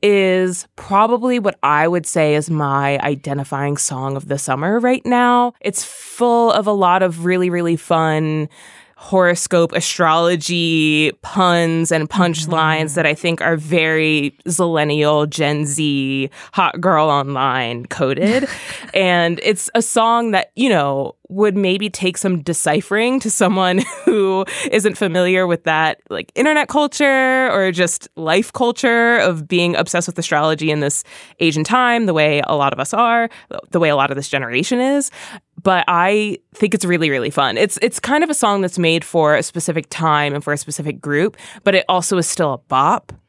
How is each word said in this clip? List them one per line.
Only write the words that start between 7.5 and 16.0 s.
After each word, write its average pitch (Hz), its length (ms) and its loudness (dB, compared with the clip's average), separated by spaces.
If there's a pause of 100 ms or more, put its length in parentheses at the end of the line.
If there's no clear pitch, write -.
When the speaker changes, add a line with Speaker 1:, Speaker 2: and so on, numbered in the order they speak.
Speaker 1:
really 170 240 0
fun 156 760 0 (460)
horoscope, 175 760 0
astrology, 165 1400 0 (100)
puns, 170 680 2
and 156 180 0
punchlines 160 760 0
Speaker 2:
Mm-hmm. 151 100 -6
Speaker 1:
that 165 100 0
I 147 80 2
think 165 280 -2
are 165 160 0
very 156 760 0 (120)
zillennial, 151 840 0
Gen 151 360 -2
Z, 139 640 -2 (240)